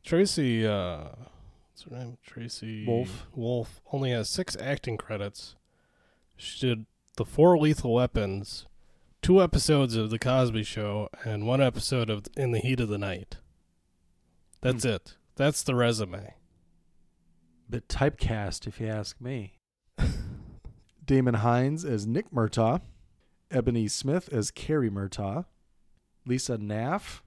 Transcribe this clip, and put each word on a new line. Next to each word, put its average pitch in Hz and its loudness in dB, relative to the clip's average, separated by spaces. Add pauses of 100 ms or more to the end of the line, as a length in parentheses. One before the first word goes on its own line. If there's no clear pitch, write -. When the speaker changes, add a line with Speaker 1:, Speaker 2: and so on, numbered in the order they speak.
Speaker 1:
Tracy, 143 2
uh, 92 0 (720)
what's - -20
her 120 -14
name? 120 -12
Tracy 110 -12
Speaker 2:
Wolf. 117 -2
Speaker 1:
Wolf 120 -4 (100)
only 135 0
has 113 -2
six - -4
acting 127 -4
credits. - -10 (840)
She - -8
did 113 -2 (320)
the 110 -2
four 170 8
Lethal 151 4
Weapons, 101 0 (560)
two 185 8
episodes 139 4
of 107 0
The 110 -2
Cosby 123 2
Show, 104 -4 (160)
and 107 -4
one 131 4
episode 120 0
of 104 -4 (120)
In 131 0
the 110 0
Heat 123 0
of 117 0
the 104 -2
Night. 95 -6 (1200)
That's 127 0
Speaker 2:
Hmm. 127 0
Speaker 1:
it. - -6 (200)
That's 147 2
the 131 -2
resume. 107 0 (1300)
Speaker 2:
Bit 117 -8
typecast, 110 -2
if - -10
you 110 -4
ask 107 -6
me. 120 -10 (380)
<laughs> - -6
Damon 127 4
Hines 127 2
as 110 -2
Nick 127 -2
Murtaugh. 117 2 (680)
Ebony 117 0
Smith 147 -2
as 110 -2
Carrie 143 -2
Murtaugh. 98 -4 (800)
Lisa 123 -2
Naff. 110 -6